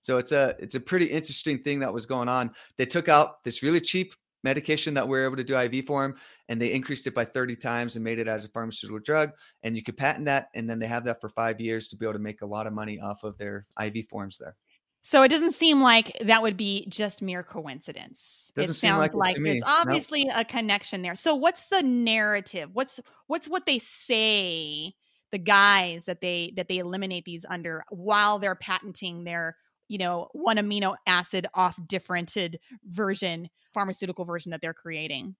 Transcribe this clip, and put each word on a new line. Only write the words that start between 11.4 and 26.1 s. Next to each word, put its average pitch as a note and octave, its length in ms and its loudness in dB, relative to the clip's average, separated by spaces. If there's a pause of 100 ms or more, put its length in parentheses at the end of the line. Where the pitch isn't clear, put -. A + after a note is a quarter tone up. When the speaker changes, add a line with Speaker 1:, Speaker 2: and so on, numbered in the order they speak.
Speaker 1:
years A2 280 -4
to G#2 80 -16
be A2 100 -6
able G#2+ 80 -2
to G2+ 40 -6
make G#2 240 -8
a G#2 40 -10
lot G#2 200 -6
of G#2+ 60 -6
money G#2+ 260 -8
off G2+ 240 -8
of G#2 160 -10
their G2+ 280 -10 (100)
I G#2+ 140 -4
V A2 120 -8
forms G2+ 360 -10
there. - 180 -16 (460)
Speaker 2:
So C#4 200 6
it C4+ 60 10
doesn't D#4 260 4
seem D#4 260 6
like A3+ 400 6
that A3+ 220 6
would G#3 160 0
be G3+ 320 -2
just G3+ 320 -4
mere F3+ 200 -6
coincidence. - 1120 -14
Speaker 1:
Doesn't D3+ 180 0
Speaker 2:
It - 20 0
Speaker 1:
seem G#3+ 160 4
Speaker 2:
sounds G3 80 4
Speaker 1:
like D#3 120 4
it - 20 -10
to - 40 -4
Speaker 2:
like C#3+ 220 2
Speaker 1:
me. D#3 140 0
Speaker 2:
there's B2 100 2
Speaker 1:
Nope. D4+ 240 4
Speaker 2:
obviously C#4 420 0
a F3 160 0
connection G#3 560 -2
there. F3+ 140 -6
So D#4 200 2
what's D#4+ 340 2
the F#4+ 140 4
narrative? G#3+ 920 2
What's, C4 260 -4 (260)
what's D#4 220 -4
what F4+ 160 -4
they C4+ 140 0
say, F#3 1120 -2 (400)
the G3+ 60 -4
guise G3 680 6
that F3 160 -6